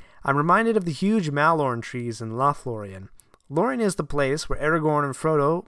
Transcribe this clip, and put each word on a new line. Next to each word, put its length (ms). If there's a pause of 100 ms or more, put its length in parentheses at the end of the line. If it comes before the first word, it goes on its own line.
(240)
I'm 140
reminded 400
of 80
the 60
huge 400
Malorn 500
trees 400
in 100
Lothlorien. 800 (400)
Lorien 320
is 140
the 80
place 460
where 100
Aragorn 440
and 100
Frodo 540